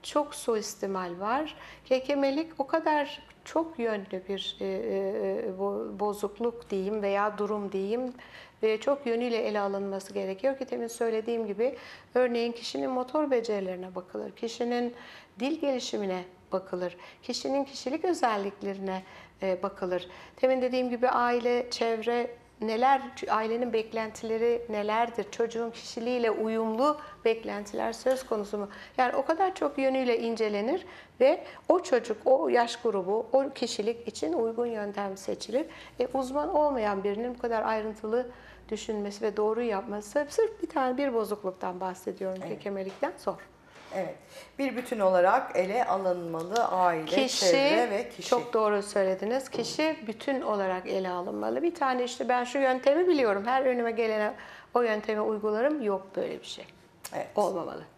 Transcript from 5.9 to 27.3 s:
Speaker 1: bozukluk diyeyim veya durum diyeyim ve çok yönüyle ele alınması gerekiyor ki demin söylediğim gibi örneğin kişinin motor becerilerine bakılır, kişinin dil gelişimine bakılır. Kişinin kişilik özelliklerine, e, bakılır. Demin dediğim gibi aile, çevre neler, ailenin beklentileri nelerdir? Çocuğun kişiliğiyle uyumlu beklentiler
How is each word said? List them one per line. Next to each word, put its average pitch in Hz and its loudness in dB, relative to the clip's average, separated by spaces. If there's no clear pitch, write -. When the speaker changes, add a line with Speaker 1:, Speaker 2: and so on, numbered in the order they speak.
Speaker 1:
bozukluk 208 -2
diyeyim 202 -2
veya 202 2
durum 208 -2
diyeyim 226 -2
ve 220 2
çok 277 0
yönüyle 233 0
ele 208 0
alınması 196 -4
gerekiyor 196 -2
ki 262 -8
demin 240 -4
söylediğim 226 -2
gibi 214 -2
örneğin 240 2
kişinin 277 -4
motor 262 0
becerilerine 190 0
bakılır, 202 -8
kişinin 240 -2
dil 302 0
gelişimine 214 -2
bakılır. 180 -4
Kişinin 269 -2
kişilik 277 -6
özelliklerine, 202 -2
e, 190 0
bakılır. 180 -4
Demin 262 4
dediğim 254 0
gibi 240 2
aile, 240 2
çevre 233 0
neler, 247 4
ailenin 226 0
beklentileri 226 0
nelerdir? 214 0
Çocuğun 226 -2
kişiliğiyle 233 0
uyumlu 226 2
beklentiler 214 0